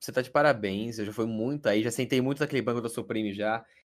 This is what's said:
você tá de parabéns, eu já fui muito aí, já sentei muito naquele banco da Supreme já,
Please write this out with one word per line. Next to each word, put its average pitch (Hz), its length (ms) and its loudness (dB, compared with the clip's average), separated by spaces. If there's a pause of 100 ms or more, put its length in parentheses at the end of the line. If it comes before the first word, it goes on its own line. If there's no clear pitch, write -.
você - 120 -10
tá 127 100 2
de 123 80 -8
parabéns, 113 680 2
eu 104 60 -2
já 104 80 -6
fui 113 140 0
muito 120 420 -2
aí, 107 140 6
já 117 80 0
sentei 127 300 0
muito 139 200 0
naquele 139 220 0
banco 120 180 0
da 113 80 -2
Supreme 110 440 -2
já, 107 320 -2 (200)